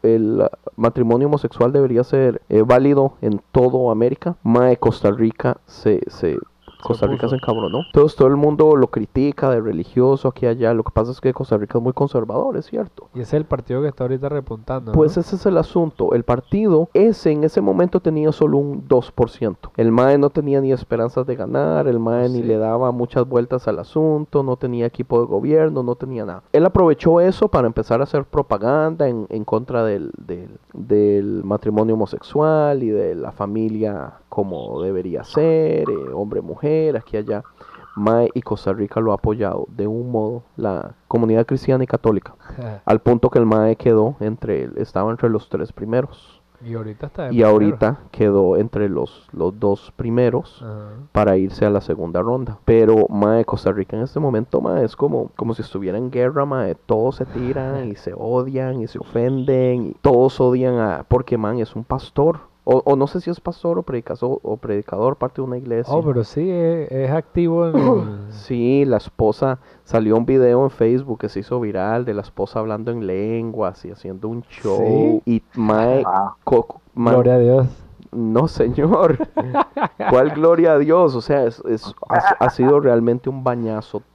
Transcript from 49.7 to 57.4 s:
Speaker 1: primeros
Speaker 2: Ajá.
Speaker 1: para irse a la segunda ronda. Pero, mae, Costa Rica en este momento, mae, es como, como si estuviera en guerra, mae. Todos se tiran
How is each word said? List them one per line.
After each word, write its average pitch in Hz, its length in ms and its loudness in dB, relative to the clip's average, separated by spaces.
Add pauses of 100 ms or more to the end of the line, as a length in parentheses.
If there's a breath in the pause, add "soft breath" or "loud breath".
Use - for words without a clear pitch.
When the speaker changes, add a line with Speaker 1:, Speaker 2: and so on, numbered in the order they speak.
Speaker 1:
primeros 120 680 -4
Speaker 2:
Ajá. 107 300 -16 (180)
Speaker 1:
para 104 260 2
irse 98 280 -2
a 104 40 4
la 101 120 2
segunda 85 400 -4
ronda. 117 440 -4
Pero, 110 440 6
mae, 107 360 2
Costa 98 280 -2
Rica 104 240 -6
en 113 60 -4
este 135 160 -8
momento, 127 420 -2
mae, - 240 0
es - 100 -6
como, 139 400 -2
como 117 180 -6
si 113 80 -8
estuviera 98 360 -6
en 127 120 -6
guerra, 131 360 -2
mae. 123 300 -4
Todos 117 420 -2
se 127 80 -6
tiran 131 640 -6